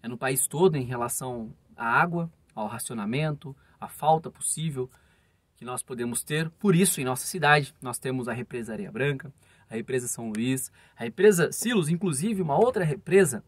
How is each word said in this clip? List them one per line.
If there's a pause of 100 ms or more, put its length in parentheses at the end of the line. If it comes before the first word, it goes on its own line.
é
no
país
todo
em
relação (220)
à
água, (240)
ao
racionamento, (280)
à
falta
possível (680)
que
nós
podemos
ter.
Por
isso,
em
nossa
cidade,
nós
temos
a
represa
Areia
Branca, (360)
a
represa
São
Luís, (240)
a
represa
Silos,
inclusive
uma
outra
represa